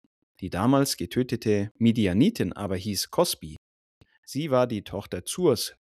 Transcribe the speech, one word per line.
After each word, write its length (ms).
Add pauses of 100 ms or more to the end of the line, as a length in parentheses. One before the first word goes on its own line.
(400)
Die 100
damals 460
getötete 800
Midianitin 760
aber 240
hieß 340
Kosbi. 460 (680)
Sie 260
war 160
die 160
Tochter 420
Zurs, 500 (180)